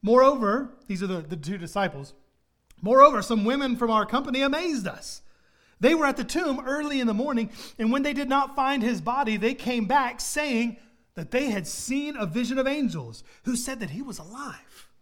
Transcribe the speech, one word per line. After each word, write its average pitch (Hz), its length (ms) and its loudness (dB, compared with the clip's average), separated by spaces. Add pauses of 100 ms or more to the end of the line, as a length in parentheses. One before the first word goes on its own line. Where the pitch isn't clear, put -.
"Moreover," 247 720 4 (120)
these 185 140 -6
are 202 40 -4
the, 180 160 -4
the 156 160 -10
two 156 180 -6
disciples, 170 560 -4 (720)
"moreover, 254 400 8
some 220 240 0
women 262 300 0
from 240 140 0
our 220 140 4
company 269 380 -2
amazed 285 440 -2
us. - 360 -12 (580)
They 269 140 6
were 320 100 2
at 277 140 0
the 226 60 -2
tomb 294 360 -2
early 285 400 -2
in 240 60 0
the 220 80 0
morning, 226 360 -2 (280)
and 220 120 2
when 269 120 2
they 294 100 0
did 277 160 -4
not 277 260 0
find 269 280 0
his 220 180 0
body, 226 380 -2
they 226 160 0
came 233 320 -2
back 247 340 0
saying 240 560 -2 (380)
that 165 160 -12
they 262 180 0
had 196 180 -2
seen 285 480 -6
a 220 120 -4
vision 240 320 -2
of 262 80 0
angels 170 580 -4 (200)
who 247 120 -2
said 247 240 -6
that 175 100 -8
he 190 120 -8
was 240 160 -10
alive. 214 720 -16 (120)